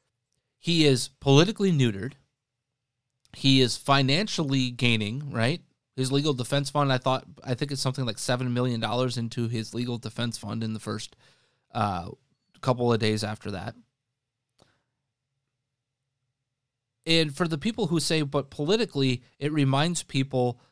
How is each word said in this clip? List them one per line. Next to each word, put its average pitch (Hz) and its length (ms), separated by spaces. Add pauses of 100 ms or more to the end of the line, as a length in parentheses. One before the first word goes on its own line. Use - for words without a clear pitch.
(580)
He 165 280
is 131 220 (120)
politically 180 520
neutered. 123 400 (1200)
He 135 260
is 123 160
financially 139 960
gaining, 120 600
right? 127 320 (340)
His 131 160
legal 143 220
defense 139 360
fund, 143 220
I 127 60
thought, 131 260 (180)
I 127 120
think 143 180
it's 139 100
something 131 240
like 110 120
seven 127 360
million 123 260
dollars 120 380
into 117 300
his 113 260
legal 120 240
defense 113 400
fund 113 240
in 110 120
the 107 60
first, - 360 (560)
uh, 98 380 (520)
couple 120 300
of 113 60
days 107 240
after 104 300
that. 98 240 (3250)
And 160 280
for 175 140
the 156 100
people 220 280
who 160 140
say, 160 220
"But 143 280
politically, 147 720 (160)
it 147 140
reminds 151 500
people 131 580 (120)